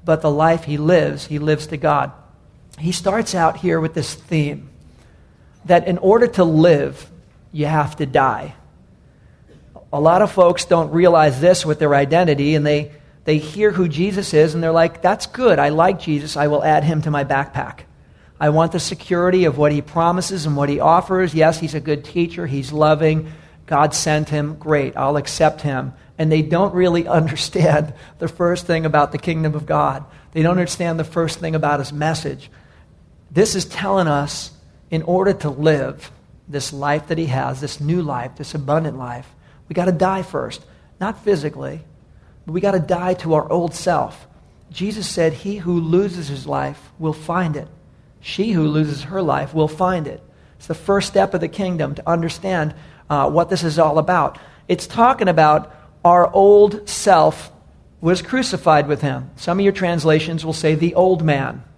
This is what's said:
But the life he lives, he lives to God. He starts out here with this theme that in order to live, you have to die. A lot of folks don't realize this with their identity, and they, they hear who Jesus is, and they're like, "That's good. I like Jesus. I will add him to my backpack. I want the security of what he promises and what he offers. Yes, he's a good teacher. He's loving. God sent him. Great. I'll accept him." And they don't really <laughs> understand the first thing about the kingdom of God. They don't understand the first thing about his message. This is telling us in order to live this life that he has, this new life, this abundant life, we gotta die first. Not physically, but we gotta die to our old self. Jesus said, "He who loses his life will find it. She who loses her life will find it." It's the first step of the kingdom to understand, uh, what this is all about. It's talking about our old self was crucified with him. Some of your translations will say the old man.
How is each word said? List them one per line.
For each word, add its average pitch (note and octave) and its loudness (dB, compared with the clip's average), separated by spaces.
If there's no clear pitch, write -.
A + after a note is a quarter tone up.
But D#3+ 2
the D3+ 0
life D#3+ 2
he D3 -6
lives, D3+ 2
he D3 -8
lives D3+ -2
to D#3+ -10
God. C#3+ -2
He E3 -4
starts G3 -4
out E3 0
here E3 -2
with D#3+ -4
this D3+ -6
theme D3 -4
that E3+ 4
in F3 0
order A3+ 4
to F#3 2
live, D#3 2
you D3 -4
have D3+ -2
to D3+ -2
die. C3+ -4
A C#3+ -4
lot E3 4
of G#3 0
folks F3 2
don't D#3+ 0
realize D#3 4
this F3 4
with D3+ -2
their D3 2
identity, D3 2
and D3 0
they, D3 0
they D#3 2
hear F#3+ 0
who F3+ 0
Jesus F#3 -2
is, D#3 4
and E3 -2
they're E3 0
like, E3 2
"That's G3+ 0
good. A#3+ 2
I C#3+ 2
like E3 2
Jesus. D3 -4
I D3 0
will D3 0
add D3+ 2
him D#3 0
to D#3 -4
my C#3+ -2
backpack. C3+ -4
I D3+ 2
want D#3+ 2
the F3 -4
security F3+ 0
of C#3 2
what D3 4
he D3 -2
promises E3+ -2
and D3+ 0
what C#3+ 0
he C#3+ -2
offers. F3+ 2
Yes, D#3+ 2
he's D#3 -6
a D3+ -6
good D3+ -4
teacher. E3+ -4
He's C3+ -6
loving. D#3 2
God D3 2
sent D3+ -2
him. D3+ -2
Great. D3 -2
I'll C#3 0
accept D3+ 0
him." C3+ -4
And D#3 2
they D#3 4
don't E3+ 0
really F3 2
<laughs> F3 2
understand D#3 0
the E3 -6
first F3 -2
thing D#3+ -2
about D3 2
the D#3 -8
kingdom D#3+ -2
of D3+ -8
God. C#3+ -2
They D#3+ -2
don't D#3+ 4
understand E3+ -2
the D#3+ -4
first D#3+ -4
thing D#3+ -4
about D3 0
his C3+ -8
message. D3 -6
This F#3+ 2
is F#3+ -4
telling G3 -2
us D3 -4
in D#3+ -4
order F#3 0
to - -4
live C#3 -2
this C#3+ -8
life C#3+ -4
that E3 -4
he E3 -4
has, C3 -4
this D3 -10
new E3 -2
life, C3 -8
this - -14
abundant D3 -2
life, B2 -12
we - -12
gotta F3+ 0
die F#3 0
first. C3 -10
Not G3+ -8
physically, D3+ -4
but D#3 -10
we F3+ -2
gotta G3 2
die F3+ -2
to E3 -2
our D3+ 0
old E3+ -2
self. D3 -4
Jesus G3+ -6
said, D#3+ 0
"He G3 -8
who F3 -2
loses F3 0
his C3+ -10
life C#3 -6
will D#3+ -4
find E3 -4
it. - -12
She G#3+ -4
who D#3+ 2
loses D3+ -2
her G3 -6
life D3 -2
will D#3 0
find F3 -2
it." - -14
It's - -20
the D#3+ -6
first G3 -2
step G3 2
of E3 -2
the E3 -4
kingdom D#3+ -4
to - -8
understand, E3 -2
uh, C#3+ 0
what E3+ 2
this F3+ -2
is D#3+ -2
all D#3 4
about. D#3 0
It's F3+ -2
talking A#3+ 2
about D#3 2
our F3 6
old G#3 6
self D#3+ 2
was F3 0
crucified E3+ 0
with D3 -2
him. C3 -4
Some F3 -4
of G3 0
your G3 4
translations D#3+ 0
will D#3+ -4
say D#3+ 0
the D#3+ 0
old F#3 4
man. C3+ -2